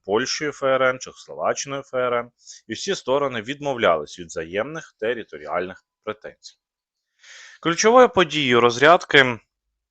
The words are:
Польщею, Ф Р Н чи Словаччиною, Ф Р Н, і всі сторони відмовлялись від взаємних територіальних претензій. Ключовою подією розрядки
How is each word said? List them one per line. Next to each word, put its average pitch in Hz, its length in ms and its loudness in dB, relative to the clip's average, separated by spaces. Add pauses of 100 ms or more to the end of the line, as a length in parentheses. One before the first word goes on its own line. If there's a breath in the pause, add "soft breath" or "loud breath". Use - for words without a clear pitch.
Польщею, 123 460 -4
Ф - 120 -14
Р 131 200 0
Н 127 160 0
чи - 140 -18
Словаччиною, 117 680 -8
Ф - 120 -14
Р 127 200 -2
Н, 120 160 -6 (380 loud breath)
і 110 40 -10
всі 185 220 -8
сторони 131 480 -4
відмовлялись 113 760 -2
від 87 80 -16
взаємних 101 720 -10
територіальних 90 840 -8 (200)
претензій. - 500 -16 (1080 loud breath)
Ключовою 220 480 4
подією 147 520 2
розрядки 127 760 4 (520)